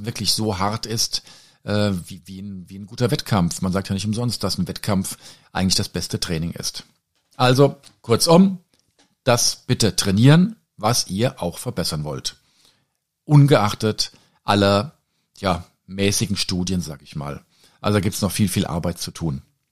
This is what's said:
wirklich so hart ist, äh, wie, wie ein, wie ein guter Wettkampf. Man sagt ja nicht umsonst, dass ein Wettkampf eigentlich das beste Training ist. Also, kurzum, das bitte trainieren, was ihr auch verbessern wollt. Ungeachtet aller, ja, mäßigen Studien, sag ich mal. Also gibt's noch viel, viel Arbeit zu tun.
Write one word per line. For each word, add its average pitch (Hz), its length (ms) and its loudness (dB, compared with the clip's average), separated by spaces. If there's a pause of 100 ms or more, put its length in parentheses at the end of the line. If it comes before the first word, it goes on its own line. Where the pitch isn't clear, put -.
wirklich 107 280 -4
so 107 260 -2
hart 104 280 -4
ist, - 360 -4 (420)
äh, 104 260 0 (160)
wie, 98 180 -18
wie 95 160 -14
ein, 98 280 -14
wie 95 100 -16
ein 104 80 -14
guter 120 240 -2
Wettkampf. - 500 0
Man 92 120 -2
sagt 95 160 -2
ja 98 60 -4
nicht 98 120 -6
umsonst, 110 360 -4
dass 95 140 -4
ein 90 120 -2
Wettkampf 95 500 -4 (340)
eigentlich 92 220 0
das - 140 -2
beste - 320 -6
Training 82 320 -4
ist. - 320 -10 (520)
Also, 131 400 4 (260)
kurzum, 180 560 4 (680)
das - 420 0
bitte 113 300 0
trainieren, 143 600 4 (200)
was 113 320 -2
ihr 101 340 -2
auch 87 160 -4
verbessern 82 460 -6
wollt. 69 320 -8 (880)
Ungeachtet 131 880 4 (320)
aller, 101 500 4 (440)
ja, 90 260 -2 (220)
mäßigen 98 500 -2
Studien, 90 440 -2
sag 76 220 -12
ich - 140 -20
mal. 71 260 -10 (380)
Also 104 200 0
gibt's 98 220 -4
noch 95 100 -2
viel, 107 160 0
viel 92 160 0
Arbeit 85 340 -4
zu - 120 -10
tun. 80 320 -6 (300)